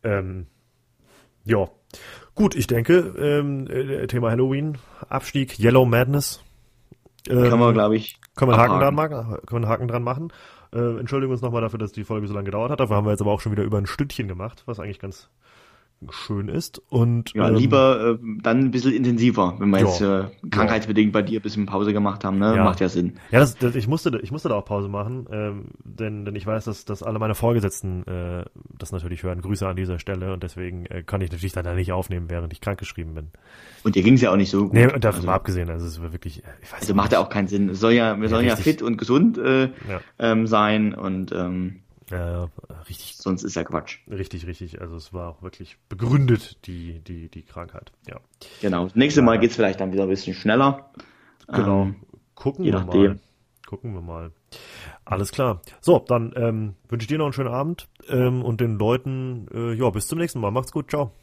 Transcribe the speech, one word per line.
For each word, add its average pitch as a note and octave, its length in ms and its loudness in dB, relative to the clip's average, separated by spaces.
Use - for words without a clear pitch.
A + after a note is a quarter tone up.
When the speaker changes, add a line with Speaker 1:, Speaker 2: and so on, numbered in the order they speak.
Speaker 1:
Ähm, F#2+ 440 -4
ja. G2+ 240 2
Gut, G#3+ 200 2
ich A#2+ 120 0
denke, A#2+ 280 4
ähm, C#3+ 500 0
äh, C3+ 400 -4
Thema A#2+ 240 0
Halloween, C3+ 460 0
Abstieg, - 500 -4
Yellow B2 280 6
Madness. B2+ 580 0
Ähm, B2 200 6
Speaker 2:
Kann A#2 100 4
man, A#2 140 6
glaub G#2+ 200 4
ich, A2 240 -4
Speaker 1:
können B2+ 160 2
wir A2 40 6
einen A2+ 80 8
Haken A#2+ 100 4
Speaker 2:
abhaken. F#2 100 4
Speaker 1:
dran C#3+ 120 2
machen, C#3+ 360 -4
können - 60 -20
wir A#2 60 -6
einen A2+ 100 -2
Haken A#2+ 200 -2
dran A#2+ 160 -4
machen. C3+ 300 -6
Äh, A#2 260 -2
entschuldigen C3+ 320 -2
uns B2 100 -4
nochmal A#2 200 -2
dafür, A2+ 180 -4
dass G#2+ 140 -6
die G#2+ 100 -10
Folge G#2+ 240 -4
so G2+ 60 -6
lange G2+ 120 -6
gedauert G#2+ 260 -4
hat. C#3 100 -6
Dafür G#2+ 160 2
haben G#2 80 2
wir G#2+ 60 2
jetzt G#2 100 0
aber G2+ 100 2
auch G#2+ 80 0
schon G#2+ 140 -4
wieder G2+ 100 0
über G#2+ 140 0
ein G2 80 0
Stündchen C3+ 420 -6
gemacht, F#2 380 -10
was A2+ 160 -10
eigentlich G2 180 -10
ganz - 300 -14
schön G#2 400 -6
ist. - 300 -6
Und, A#2 440 2
Speaker 2:
Ja, G#2 140 2
Speaker 1:
ähm, A2 80 4
Speaker 2:
lieber, B2+ 680 4
äh, A#2+ 40 -14
dann A2+ 180 2
ein C3+ 120 4
bisschen B2+ 200 2
intensiver, A#2 680 4
wenn G2+ 100 4
wir F#2+ 100 6
Speaker 1:
Ja. G2 60 8
Speaker 2:
jetzt, F2+ 160 2
äh, G2+ 40 4
Speaker 1:
Ja. G2 60 -8
Speaker 2:
krankheitsbedingt G#2+ 640 2
bei G#2+ 80 2
dir A2 180 -2
ein - 20 -10
bisschen G#2+ 240 -4
Pause G2+ 280 0
gemacht G2+ 320 -2
haben, G2 140 0
ne? G#2+ 180 4
Speaker 1:
Ja. F#2 80 4
Speaker 2:
Macht F#2 160 2
ja F#2 80 2
Sinn. F2 300 -4
Speaker 1:
Ja, A#2 80 6
das, C3+ 180 4
das, A#2+ 180 0
ich A2+ 120 -2
musste, C#3 340 -2
ich F2+ 80 -12
musste D3+ 200 -6
da A2+ 60 0
auch G2+ 100 -4
Pause G2+ 240 -4
machen, G#2 420 -8
ähm, G#2 360 -8
denn, G#2+ 400 -8
denn G2+ 100 -8
ich F#2 100 -8
weiß, A2 200 -4
dass, A2 180 -8
dass G2+ 200 -10
alle A2 160 -4
meine G#2+ 160 0
Vorgesetzten, G2+ 680 0
äh, F2 380 -8
das - 140 -12
natürlich F2 320 -8
hören. F2+ 180 -4
Grüße F#2+ 240 -4
an F2+ 120 -4
dieser F2+ 200 -4
Stelle F#2+ 360 -6
und F#2 100 -10
deswegen, F2+ 440 -10
äh, F2 160 -10
kann G2 180 -4
ich F2 100 -4
natürlich F2+ 220 -6
dann F2+ 100 -6
da F2 100 -4
nicht F2+ 200 -2
aufnehmen, F2 360 -4
während E2+ 220 -6
ich - 80 -14
krankgeschrieben F2 540 -8
bin. D#2 160 -12
Speaker 2:
Und G2+ 100 2
dir F#2+ 80 4
ging's B2 160 10
ja A2+ 120 6
auch F#2 60 6
nicht G2 120 4
so G2 160 2
gut. F#2+ 80 -2
Speaker 1:
Nee, A#2 140 8
davon C3+ 180 2
Speaker 2:
Also, F2+ 220 0
Speaker 1:
mal F#2+ 80 2
abgesehen, F2+ 340 -2
also E2 160 -6
es E2 160 -10
war E2 100 -10
wirklich, E2+ 320 -12
äh, - 40 -20
ich - 120 -20
weiß - 80 -12
Speaker 2:
also - 100 -4
Speaker 1:
auch G2 60 4
Speaker 2:
macht G2+ 160 4
ja G2+ 60 6
Speaker 1:
nicht. F#2+ 80 2
Speaker 2:
auch - 40 -12
keinen G2+ 160 0
Sinn. G2+ 220 0
Es F#2+ 100 -6
soll A2+ 140 6
ja, A2+ 240 4
wir G#2+ 60 -4
Speaker 1:
Ja, A2 60 0
Speaker 2:
sollen A#2 160 2
ja A#2 100 4
Speaker 1:
richtig. G#2+ 180 2
Speaker 2:
fit - 80 -4
und A2 160 -2
gesund, D3 400 4
äh, C3 300 2
Speaker 1:
Ja. G2 340 -8
Speaker 2:
ähm, A2+ 280 2
sein G#2+ 460 4
und... F#2+ 380 -6
Ähm, F2+ 480 -4
Speaker 1:
Ja, F2 380 -6
richtig. - 280 -16
Speaker 2:
sonst F#2 260 -4
ist - 120 -8
ja E2 80 -4
Quatsch. - 440 -8
Speaker 1:
Richtig, F#2+ 380 -10
richtig. F2 360 -12
Also E2+ 160 -14
es - 160 -18
war F2 160 -10
auch D#2+ 120 -18
wirklich F2+ 360 -18
begründet, A#2+ 800 0
die, E2+ 320 -12
die, E2 300 -14
die E2 140 -18
Krankheit. - 480 -18
Ja. - 120 -16
Speaker 2:
Genau. F2+ 220 0
Das F#2 120 -6
nächste C#3+ 280 4
Mal A2+ 120 6
Speaker 1:
Ja. G#2+ 60 2
Speaker 2:
geht's A#2 140 2
vielleicht F#2+ 240 0
dann F#2+ 140 -4
wieder G2 100 0
ein F#2+ 60 0
bisschen F#2+ 260 -4
schneller. C3+ 560 0
Speaker 1:
Genau. G2 360 2
Speaker 2:
Ähm, G2 120 -4
Speaker 1:
Gucken D#3 300 -4
Speaker 2:
je D3+ 80 4
Speaker 1:
wir F#2+ 80 0
Speaker 2:
nachdem. F#2 220 4
Speaker 1:
mal. G2 60 -10
Gucken G#2+ 300 -12
wir F2+ 60 -10
mal. E2 300 -12
Alles G2 260 -2
klar. A#2 300 -2
So, E3+ 240 4
dann, A#2 300 0
ähm, A2 400 -2
wünsche A#2 160 -4
ich - 20 -14
dir D3+ 100 -2
noch D#3 80 0
einen C#3 80 -2
schönen B2+ 200 -4
Abend, C#3+ 340 -4
ähm, B2+ 340 0
und A#2 180 -2
den A2+ 160 0
Leuten, B2+ 720 -2
äh, A#2 220 -4
ja, A#2 160 2
bis G2+ 180 -4
zum E3 120 -4
nächsten E3 200 -4
Mal. G#2 120 -2
Macht's B2 220 -4
gut. D3+ 180 -6
Ciao. C#3+ 320 -2